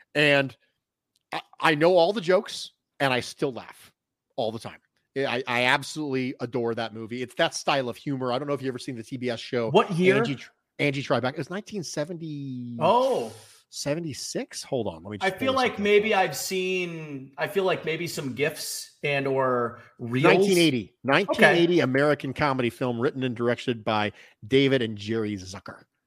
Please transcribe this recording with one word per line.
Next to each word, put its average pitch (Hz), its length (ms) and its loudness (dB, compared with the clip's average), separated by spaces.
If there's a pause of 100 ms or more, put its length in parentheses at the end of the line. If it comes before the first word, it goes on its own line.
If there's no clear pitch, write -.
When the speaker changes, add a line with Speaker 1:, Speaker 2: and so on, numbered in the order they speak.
(160)
Speaker 1:
And 143 400 4 (800)
I, 160 80 -8 (180)
I 156 160 4
know 170 220 6
all 170 160 6
the 220 80 -4
jokes, 180 500 0 (300)
and 139 120 4
I 123 60 2
still 139 320 -4
laugh - 400 -16 (460)
all 113 140 0
the 113 80 -12
time. 90 200 -14 (380)
I, 127 300 -2
I 123 160 0
absolutely 131 760 0
adore 120 360 -4
that 113 180 -6
movie. 113 300 -10
It's - 120 -12
that 165 200 0
style 139 340 -2
of 110 80 -10
humor. 131 340 -4
I 123 60 0
don't 143 100 -6
know 143 60 -2
if 127 80 -4
you've 131 80 -4
ever 123 80 -6
seen 131 180 -10
the 113 60 -10
T 127 160 -10
B 120 140 -2
S 117 80 -4
show. 120 320 -2
Speaker 2:
What 214 220 4
year? 180 240 4
Speaker 1:
Angie, 220 200 0 (400)
Angie 139 240 0
Tribeca. 127 380 -2
It's 139 100 -8
nineteen 202 320 -10
seventy. 143 960 -8
Speaker 2:
Oh. 185 540 2 (360)
Speaker 1:
Seventy-six? 156 920 -6
Hold 117 240 -4
on. 85 160 -10
Let 101 80 -12
me 107 60 -8
just 190 160 -2
Speaker 2:
I - 20 -10
feel 262 180 -2
Speaker 1:
pull 262 80 2
this 240 80 2
Speaker 2:
like - 40 -4
Speaker 1:
up - 60 -10
Speaker 2:
maybe 208 300 4
Speaker 1:
real 202 100 4
quick. 180 100 2
Speaker 2:
I've 143 80 -8
seen, 170 1000 -6
I 156 100 -4
feel 190 160 -2
like 175 200 0
maybe 160 240 -4
some 139 260 -6
gifs - 580 -6 (120)
and 143 240 -2
or 127 520 0 (180)
reels. 123 260 -2
Speaker 1:
Nineteen 185 360 6
eighty. 135 340 2 (100)
Nineteen 180 420 4
eighty 170 280 6
Speaker 2:
Okay. 170 60 6
Speaker 1:
American 139 520 2
comedy 131 380 0
film 123 300 -4
written 131 240 0
and 123 120 -4
directed 117 480 -2
by 107 280 2 (360)
David 135 360 4
and 110 140 -4
Jerry 107 380 -2
Zucker. 95 480 -14 (240)